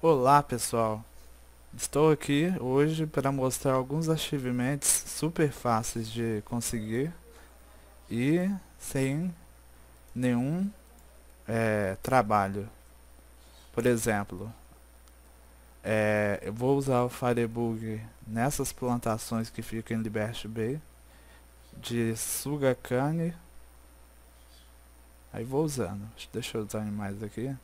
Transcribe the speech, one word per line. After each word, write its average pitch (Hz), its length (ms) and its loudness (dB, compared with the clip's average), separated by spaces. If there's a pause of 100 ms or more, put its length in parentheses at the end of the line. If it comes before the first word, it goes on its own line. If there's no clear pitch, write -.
Olá, 143 380 8
pessoal! 113 580 0 (720)
Estou 156 380 4
aqui 147 480 2
hoje 147 480 2
para 139 240 0
mostrar 131 400 0
alguns 139 380 0
achievements 135 760 0
super - 640 0
fáceis 110 640 -2
de 113 320 -2
conseguir 117 680 -4 (1000)
e 160 420 2 (240)
sem 143 560 -2 (800)
nenhum, 127 560 0 (800)
é, 107 560 0
trabalho. 104 640 2 (1040)
Por 120 140 -2
exemplo, 110 680 0 (1300)
é, 107 600 2
eu 98 100 -6
vou 123 260 2
usar 131 260 2
o 123 60 0
Firebug 113 960 -2 (220)
nessas 120 460 0
plantações 117 760 -2
que - 120 -10
ficam 113 360 -6
em 113 60 -2
Liberty 107 460 -4
Bay, 117 320 -4 (960)
de 117 400 0
Sugakane. 143 1160 0 (2000)
Aí 110 140 -8
vou 135 180 0
usando. 110 480 -4 (220)
Deixa - 240 -6
eu 107 80 -2
usar 107 200 -6
em 104 60 -4
mais 104 320 -6
aqui. 120 400 -6